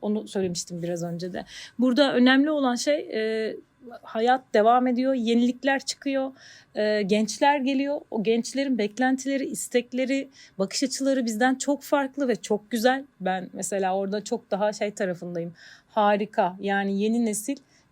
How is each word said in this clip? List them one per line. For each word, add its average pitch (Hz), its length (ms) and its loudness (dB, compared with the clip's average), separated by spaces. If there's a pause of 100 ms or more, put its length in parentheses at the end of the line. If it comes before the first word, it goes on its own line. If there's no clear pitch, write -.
Onu 214 260 -4
söylemiştim 175 560 -6
biraz 170 200 -4
önce 170 300 -8
de. - 120 -10 (340)
Burada 254 340 4
önemli 262 380 6
olan 269 240 0
şey, 294 200 0 (180)
e, 220 420 -4 (460)
hayat 247 400 0 (120)
devam 240 340 6
ediyor, 254 260 2
yenilikler 247 720 2
çıkıyor, 269 460 -4 (440)
e, 214 260 0
gençler 214 560 2
geliyor. 277 440 0 (100)
O 214 120 -2
gençlerin 240 540 0
beklentileri, 262 680 0
istekleri, 262 840 -2 (300)
bakış - 240 -2
açıları 269 420 0
bizden 233 300 2
çok 269 280 -2
farklı 277 440 -2
ve 233 80 2
çok 208 360 -4
güzel. 254 340 0 (140)
Ben 185 340 -4
mesela 190 440 -2
orada 196 260 -4
çok - 280 -6
daha 208 220 0
şey 208 180 -4
tarafındayım, 175 600 -6 (360)
harika. 208 720 2
Yani 196 420 -2
yeni 226 240 2
nesil 220 320 -4 (340)